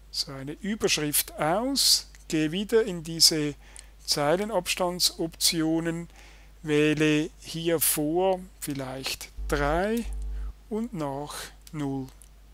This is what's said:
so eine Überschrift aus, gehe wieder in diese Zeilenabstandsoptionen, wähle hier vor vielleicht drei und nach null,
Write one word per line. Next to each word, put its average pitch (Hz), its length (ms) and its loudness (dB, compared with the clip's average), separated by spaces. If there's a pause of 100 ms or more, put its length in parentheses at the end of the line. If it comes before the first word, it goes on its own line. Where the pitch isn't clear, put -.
(120)
so - 220 -6
eine 135 200 -10
Überschrift 190 840 0
aus, 220 720 2 (180)
gehe 156 240 0
wieder 214 320 2
in 175 200 -6
diese 156 520 2 (500)
Zeilenabstandsoptionen, 165 2000 0 (540)
wähle 151 680 4 (100)
hier 165 400 -2
vor 175 600 2 (180)
vielleicht 131 720 -6 (180)
drei 175 560 0 (680)
und 226 240 -4
nach 143 420 -6 (380)
null, 135 340 -4 (460)